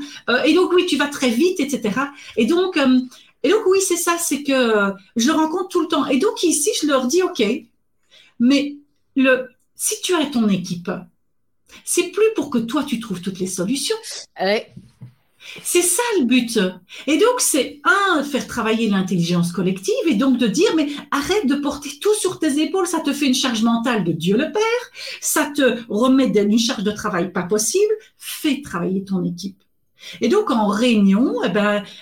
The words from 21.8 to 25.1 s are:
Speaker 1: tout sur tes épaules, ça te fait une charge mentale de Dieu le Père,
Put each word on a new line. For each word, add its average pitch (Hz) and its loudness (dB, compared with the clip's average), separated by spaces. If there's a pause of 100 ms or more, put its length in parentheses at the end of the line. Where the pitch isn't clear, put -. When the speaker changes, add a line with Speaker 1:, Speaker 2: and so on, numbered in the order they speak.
Speaker 1:
tout 415 2
sur 370 -4
tes 302 0
épaules, 339 0
ça 349 -2
te 285 -2
fait 285 -2
une 254 2
charge 226 0
mentale 233 0
de 165 0
Dieu 160 0
le 302 0
Père, 453 -2 (300)